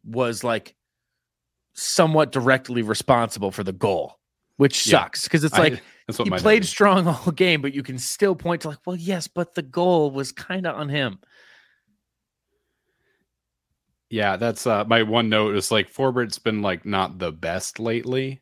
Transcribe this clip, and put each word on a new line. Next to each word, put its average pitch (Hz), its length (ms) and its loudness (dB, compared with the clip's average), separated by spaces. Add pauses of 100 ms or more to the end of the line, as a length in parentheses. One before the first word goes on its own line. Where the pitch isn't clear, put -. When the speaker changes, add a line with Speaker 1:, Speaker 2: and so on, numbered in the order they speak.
Speaker 1:
was, 117 400 -2
like, 117 320 -4 (960)
somewhat 156 580 2
directly 127 500 0
responsible 110 680 0
for 104 140 -8
the 95 80 -6
goal, 95 480 -4 (360)
which - 300 2
Speaker 2:
Yeah. 110 160 6
Speaker 1:
sucks, - 260 -8
'cause 151 160 2
it's 156 100 0
Speaker 2:
I, - 40 6
Speaker 1:
like, 151 240 4 (240)
Speaker 2:
that's 113 120 -8
what - 80 -2
Speaker 1:
he - 40 0
Speaker 2:
my 92 80 -2
Speaker 1:
played 214 200 4
Speaker 2:
thing 202 40 0
is. 170 80 -4
Speaker 1:
strong 190 360 4
<laughs> - 20 2
all 160 240 -2
game, 170 280 2
but 139 140 -4
you 139 80 -6
can 131 160 -8
still 196 380 0
point 170 260 -4
to, 156 60 -6
like, - 180 -12
"Well, 180 100 -6
yes, 170 300 -4
but - 300 -6
the 170 60 -2
goal 160 500 2
was 135 200 -6
kinda 180 400 -6
on 143 160 -6
him." 135 300 -2 (3000)
Speaker 2:
Yeah, 104 280 0
that's, 113 300 -4
uh, 107 180 2
my 113 180 4
one 110 260 0
note 107 280 2
is, 98 160 -2
like, 104 160 0
Forbert's 123 500 -2
been, 107 240 -2
like, 92 240 -2
not 95 320 -2
the 87 140 -4
best 85 480 -8
lately. 127 600 -6